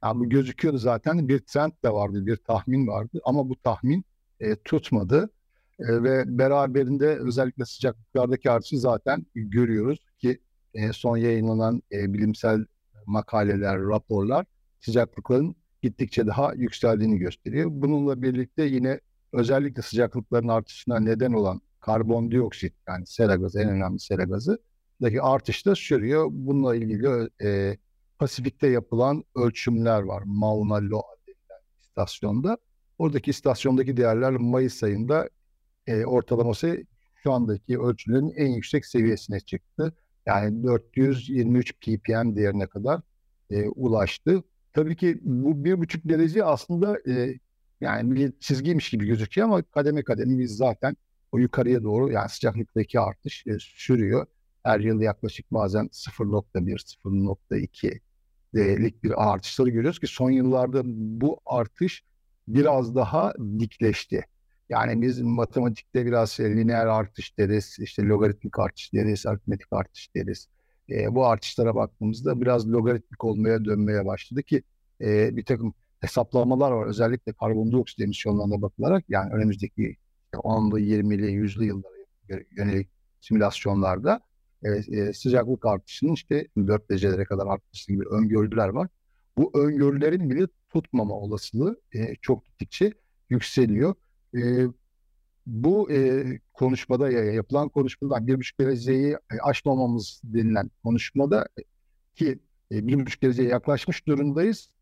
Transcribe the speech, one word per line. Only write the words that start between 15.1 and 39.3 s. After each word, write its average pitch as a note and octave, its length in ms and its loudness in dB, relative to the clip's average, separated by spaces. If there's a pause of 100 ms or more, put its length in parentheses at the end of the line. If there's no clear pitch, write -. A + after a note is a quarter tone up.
gittikçe A#2 460 -2
daha A#2+ 260 0
yükseldiğini A2 640 0
gösteriyor. A#2 540 -4
Bununla C#3+ 500 0
birlikte B2+ 420 -2
yine C3 360 0 (320)
özellikle B2+ 500 0
sıcaklıkların A#2 680 -2
artışına A2+ 520 -2
neden A2+ 340 0
olan G2+ 280 0 (180)
karbondioksit, A2+ 960 0 (140)
yani F2+ 200 -8
sera G#2 280 4
gazı, F#2 260 -2
en G#2+ 80 2
önemli F#2+ 300 -2
sera F#2 240 -2
gazı, A2 360 -2 (420)
daki A#2+ 200 0
artış C3 440 -2
da G3 100 4
sürüyor. D3 560 0
Bununla C3+ 440 0
ilgili, A2+ 540 0 (120)
e, G2+ 360 0 (420)
Pasifik'te C3+ 480 -2
yapılan B2 560 2 (120)
ölçümler A#2 640 2
var. G2 240 -6
Mauna G#2+ 500 0
Loa G#2 400 -4 (120)
denilen - 340 -20 (180)
istasyonda. B2 800 -4 (400)
Oradaki C#3+ 320 -2
istasyondaki C3 680 0
değerler A#2+ 340 2
Mayıs B2+ 520 0
ayında, A2+ 460 0 (580)
e, A2+ 180 0
ortalaması A#2+ 800 0 (320)
şu - 160 -2
andaki A#2+ 480 0
ölçülerin B2 560 0
en C#3+ 120 0
yüksek C3 380 -2
seviyesine A2 540 0